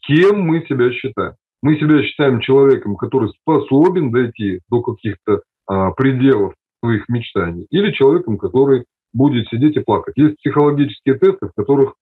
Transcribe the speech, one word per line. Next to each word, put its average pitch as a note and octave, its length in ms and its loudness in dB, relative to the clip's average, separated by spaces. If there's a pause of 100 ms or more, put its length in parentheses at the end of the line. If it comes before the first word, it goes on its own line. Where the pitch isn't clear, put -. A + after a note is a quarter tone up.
Кем F#3+ 400 2
мы E3 260 0
себя B2 240 0
считаем? G2 440 -8 (280)
Мы D3+ 160 2
себя D3+ 240 2
считаем C3 380 0
человеком, C3 560 2
который A2+ 320 -4 (140)
способен D#3 680 0
дойти A2 500 -4 (100)
до A#2+ 120 0
каких-то, G#2 600 -4 (240)
а, F#2+ 260 -2
пределов B2+ 640 0 (280)
своих A2+ 260 -2
мечтаний, F#2 600 -6
или F#3+ 220 -2
человеком, C#3 460 0
который B2+ 460 0 (280)
будет B2 360 0
сидеть C#3+ 280 0
и C#3 40 -2
плакать. - 360 -4
Есть D3 220 2
психологические C#3+ 800 0
тесты, F#3+ 300 0
в - 60 -14
которых C#3 480 0